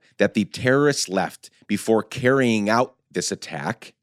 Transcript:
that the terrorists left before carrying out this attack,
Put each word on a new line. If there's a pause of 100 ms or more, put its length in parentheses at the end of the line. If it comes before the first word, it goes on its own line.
(180)
that
the
terrorists
left (180)
before
carrying
out (140)
this
attack,